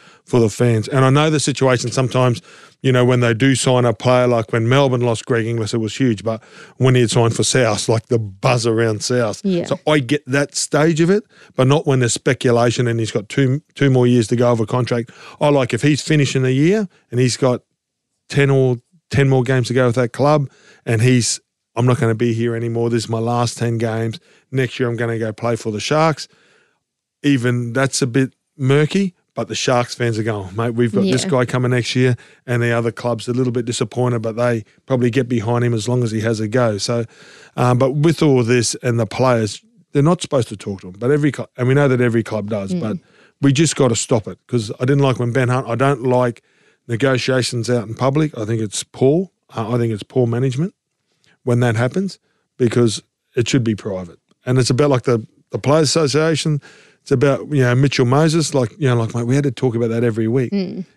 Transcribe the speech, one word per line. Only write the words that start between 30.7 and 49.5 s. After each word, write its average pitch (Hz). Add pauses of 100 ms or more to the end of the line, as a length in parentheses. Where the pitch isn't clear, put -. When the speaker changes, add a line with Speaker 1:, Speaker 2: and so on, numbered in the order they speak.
Speaker 1:
we've 117
got 196
this 180
Speaker 2:
Yeah. 190
Speaker 1:
guy 127
coming 127
next 123
year," 127 (320)
and 120
the 120
other 117
club's 117
a 123
little 127
bit 120
disappointed, 120
but 113
they 120 (220)
probably 123
get 123
behind 120
him 120
as 110
long 123
as 110
he 110
has 110
a 110
go. 113
So, 120 (520)
um, 123
but 131
with 151
all 135
this 117
and 117
the 113
players, 113 (300)
they're 143
not 175
supposed 131
to 110
talk 98
to 95
him, 92
but 120
every 147
cl-, 117
and 123
we 131
know 143
that 127
every 117
club 104
does, 98
Speaker 2:
Mm. 180
Speaker 1:
but 107 (440)
we 139
just 151
gotta 123
stop -
it 92
'cause 117
I 127
didn't 139
like 131
when 120
Ben 127
Hunt, 127
I 117
don't 135
like 123 (460)
negotiations 123
out 120
in 113
public. 139
I 113
think 113
it's -
poor. 156 (260)